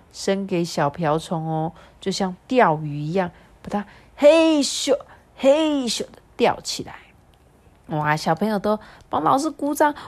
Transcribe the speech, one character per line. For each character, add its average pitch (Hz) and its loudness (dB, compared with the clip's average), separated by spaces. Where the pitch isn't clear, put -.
伸 196 -4
给 180 -2
小 160 -2
瓢 156 -2
虫 160 -6
哦， 160 -4
就 190 -6
像 185 -4
钓 208 4
鱼 147 -6
一 151 -6
样， 180 -2
把 - -18
它 202 -4
嘿 320 6
咻 - -2
嘿 285 2
咻 - -4
的 - -12
钓 - 0
起 - -8
来。 - -16
哇！ 151 0
小 160 -2
朋 202 -2
友 214 -2
都 208 0
帮 - -2
老 - 4
师 311 -2
鼓 294 -4
掌 294 2